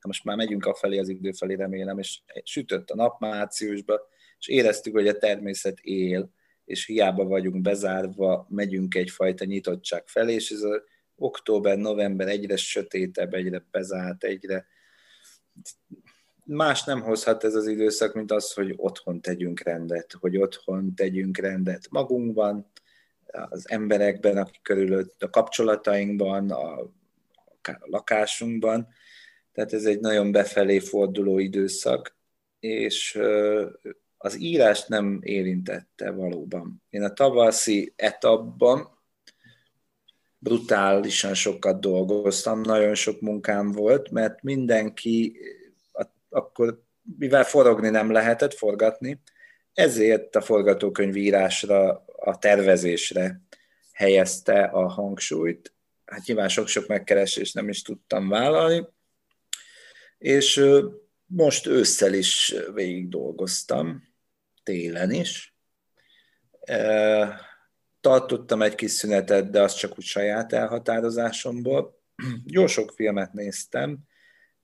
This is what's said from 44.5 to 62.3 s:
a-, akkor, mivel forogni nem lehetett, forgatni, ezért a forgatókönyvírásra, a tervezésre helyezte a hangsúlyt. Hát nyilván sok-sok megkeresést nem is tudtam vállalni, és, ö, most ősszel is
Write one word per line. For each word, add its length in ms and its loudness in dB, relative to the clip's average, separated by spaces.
a-, 120 -6
akkor, 520 -2
mivel 260 4
forogni 460 6
nem 220 2
lehetett, 420 2
forgatni, 680 0
ezért 640 4
a 60 4
forgatókönyvírásra, 1600 2
a 320 -4
tervezésre 1040 4
helyezte 720 4
a 240 0
hangsúlyt. 840 -6
Hát 200 -16
nyilván 240 0
sok-sok 380 -2
megkeresést 640 0
nem 160 -6
is 120 -8
tudtam 480 -4
vállalni, 580 2
és, 400 2
ö, 300 8
most 420 2
ősszel 460 4
is 420 0